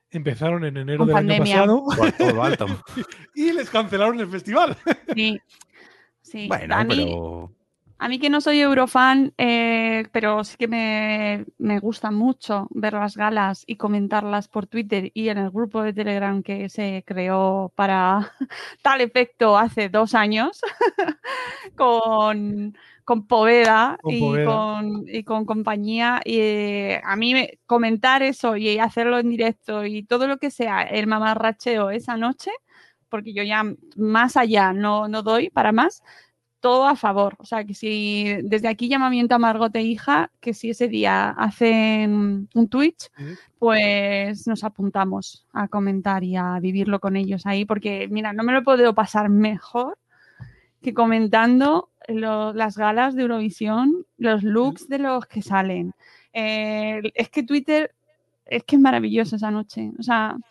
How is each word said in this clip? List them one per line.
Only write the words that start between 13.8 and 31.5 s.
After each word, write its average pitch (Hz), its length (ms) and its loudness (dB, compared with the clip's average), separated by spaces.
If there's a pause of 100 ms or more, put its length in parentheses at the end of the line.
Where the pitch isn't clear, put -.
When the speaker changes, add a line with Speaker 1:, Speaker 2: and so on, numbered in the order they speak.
Speaker 2:
por 208 180 -6
Twitter 202 480 -4
y 220 160 -4
en 208 80 -4
el 196 120 -4
grupo 220 320 -4
de 214 120 -4
Telegram 202 480 -2
que 196 260 -6
se 196 380 -6
creó 190 680 -2
para 196 640 2
<laughs> - 440 -12
tal 269 180 4
efecto 233 560 2
hace 214 320 2
dos 214 260 2
años 220 460 0
<laughs> 453 1160 -4
con, 214 1000 0 (280)
con 226 220 0
Poveda 226 760 6
Speaker 1:
Con 160 120 -2
Speaker 2:
y 233 60 0
Speaker 1:
Poveda. 151 260 2
Speaker 2:
con, 214 600 -2
y 220 160 -8
con 220 220 -4
compañía. 220 800 -2
Y, 226 140 0
eh, 208 640 -2
a 196 120 -2
mí 233 180 0
me, 262 320 -2
comentar 240 560 2
eso 247 340 -2
y 214 220 0
hacerlo 233 400 0
en 240 120 0
directo 226 540 -4
y 214 180 -6
todo 247 240 0
lo 277 120 -2
que 285 120 -4
sea, 208 320 -2
el 208 240 -2
mamarracheo 220 840 0